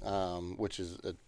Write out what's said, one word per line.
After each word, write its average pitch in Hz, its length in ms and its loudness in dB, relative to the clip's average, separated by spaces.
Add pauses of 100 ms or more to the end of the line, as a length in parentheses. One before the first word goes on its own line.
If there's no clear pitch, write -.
um, 90 520 2
which 101 220 0
is 90 240 -4
a 92 100 -2 (140)